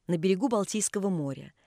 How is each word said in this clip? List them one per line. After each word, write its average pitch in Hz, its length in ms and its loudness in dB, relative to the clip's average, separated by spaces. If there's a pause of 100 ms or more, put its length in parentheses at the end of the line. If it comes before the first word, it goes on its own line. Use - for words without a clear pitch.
на 170 100 2
берегу 190 300 2
Балтийского 202 600 0
моря. 139 440 -4 (140)